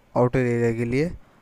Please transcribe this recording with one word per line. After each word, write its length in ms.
outer 220
area 340
के 120
लिए, 260